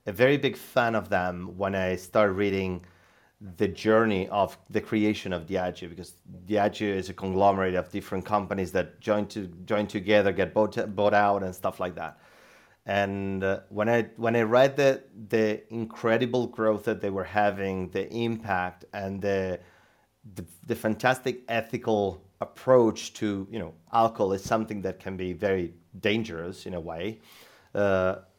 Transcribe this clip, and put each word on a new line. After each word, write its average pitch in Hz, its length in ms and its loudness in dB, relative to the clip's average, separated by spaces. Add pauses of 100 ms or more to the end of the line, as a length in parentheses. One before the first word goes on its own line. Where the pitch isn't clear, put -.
a 104 60 -4
very 127 240 6
big 139 200 -2
fan 117 380 0
of 98 140 -2
them 90 480 -2
when 98 180 -2
I 92 220 0
started 101 380 2
reading 95 500 0 (720)
the 104 120 2
journey 110 600 2
of 98 300 0 (100)
the 104 140 -2
creation 104 500 0
of 82 140 -6
Diageo, 90 420 -4
because 85 260 -16 (320)
Diageo 101 480 0
is 95 140 -4
a 87 60 -12
conglomerate 95 600 2
of 90 160 -2
different 95 340 -6
companies 98 480 -2
that 90 280 -2
join 104 280 0
to, 101 180 -8 (180)
join 104 220 0
together, 101 460 4
get 90 200 0
bought, 107 240 0 (180)
bought 104 200 4
out 101 280 4
and 92 120 -6
stuff - 260 -6
like 90 140 -4
that. 80 240 -12 (680)
And, 98 580 0
uh, 95 240 0
when 104 200 -2
I, 117 280 2
when 117 200 0
I 117 60 4
read 127 340 4
the, 139 260 4 (260)
the 107 340 2 (100)
incredible 117 760 0
growth 110 380 0
that 104 160 -2
they 101 100 -2
were 98 140 -4
having, 95 640 0
the 95 220 -4
impact 110 800 -4
and 98 300 -6
the, 95 380 0 (720)
the, 92 100 -14 (220)
the 117 80 -2
fantastic 123 720 0
ethical 110 720 -2 (200)
approach - 720 4
to, 101 360 -4
you 113 80 -8
know, 82 140 -8 (200)
alcohol 113 420 2
is 95 80 -4
something 110 400 -2
that 92 180 -6
can 95 160 -8
be 92 160 -4
very 90 400 -2 (280)
dangerous 95 680 -2
in 92 80 -8
a 87 60 -6
way. 85 400 -8 (540)
Uh, 95 420 2 (220)